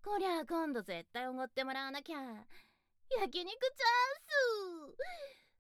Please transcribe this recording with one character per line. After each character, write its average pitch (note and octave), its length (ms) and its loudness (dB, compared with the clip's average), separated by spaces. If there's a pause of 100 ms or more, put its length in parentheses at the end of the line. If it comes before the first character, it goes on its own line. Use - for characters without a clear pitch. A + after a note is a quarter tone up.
こ G4+ 160 0
り F#4+ 80 2
ゃ E4 180 2
今 E4 260 0
度 A#3+ 120 -2
絶 F3 300 -6
対 B3+ 160 -4
お B3+ 40 -4
ご B3+ 120 -2
っ B3+ 40 -6
て C4 160 -2
も C4 80 -4
ら C4+ 120 -2
わ C4+ 60 -6
な C#4 120 -6
き E4 120 -8
ゃ。 D4 40 -4
焼 C4+ 100 -6
肉 - 1040 -4
チ F4+ 60 0
ャ F4 60 -4
ン A#4+ 1500 2
ス。 - 60 -18 (800)